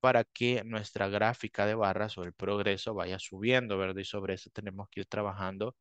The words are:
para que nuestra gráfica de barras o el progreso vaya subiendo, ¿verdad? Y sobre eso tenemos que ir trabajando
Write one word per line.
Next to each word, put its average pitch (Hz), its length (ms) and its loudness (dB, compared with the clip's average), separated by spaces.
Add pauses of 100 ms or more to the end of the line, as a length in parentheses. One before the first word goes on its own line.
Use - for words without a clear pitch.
para 123 240 6
que 120 400 0
nuestra 107 440 -2
gráfica 104 580 2
de 107 100 4
barras 101 420 0
o 90 60 -6
el 87 100 -8
progreso 101 600 0
vaya 92 260 -4
subiendo, 110 580 0
¿verdad? 95 200 0
Y 98 60 -6
sobre 95 300 -4
eso - 180 -14
tenemos 101 380 -10
que - 100 -8
ir 98 60 -6
trabajando 98 760 -4